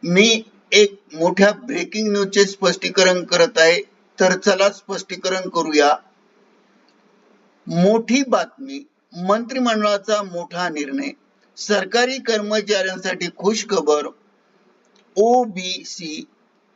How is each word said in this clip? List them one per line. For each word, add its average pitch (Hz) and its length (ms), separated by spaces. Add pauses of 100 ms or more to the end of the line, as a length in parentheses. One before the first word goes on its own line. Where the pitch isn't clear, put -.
मी 214 400 (280)
एक 202 280 (140)
मोठ्या 185 380
ब्रेकिंग 214 600
न्यूजचे 202 340
स्पष्टीकरण 180 800
करत 170 340
आहे. 165 240 (380)
तर 185 180
चला 190 320
स्पष्टीकरण 185 800
करूया. 151 460 (1700)
मोठी 220 600
बातमी, 226 580 (300)
मंत्रिमंडळाचा 214 1080
मोठा 175 460
निर्णय, 139 420 (460)
सरकारी 214 600
कर्मचाऱ्यांसाठी 196 1080 (100)
खुश 214 320
खबर. 151 380 (1080)
ओबीसी, 185 1080 (500)